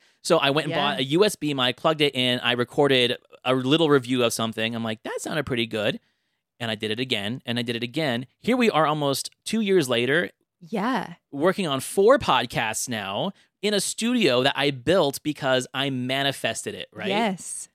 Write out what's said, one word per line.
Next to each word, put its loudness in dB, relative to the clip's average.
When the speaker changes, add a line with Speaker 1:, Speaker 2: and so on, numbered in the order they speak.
Speaker 1:
So 4
I 2
went 0
and -4
Speaker 2:
Yeah. -4
Speaker 1:
bought -4
a -2
U 2
S 2
B -4
mic, 0
plugged 0
it 2
in, 2
I 0
recorded 2
a 2
little 4
review 2
of 2
something. -4
I'm -6
like, -6
"That -8
sounded -4
pretty 0
good." -2
And -4
I -4
did -6
it -2
again, -4
and -2
I -2
did -4
it -8
again. -4
Here 0
we 2
are 4
almost -2
two -2
years 2
later. 0
Speaker 2:
Yeah. -4
Speaker 1:
Working 0
on -2
four 4
podcasts -2
now -4
in 0
a 2
studio 2
that 2
I 0
built 0
because -2
I -2
manifested -4
it, -12
right? -10
Speaker 2:
Yes. -4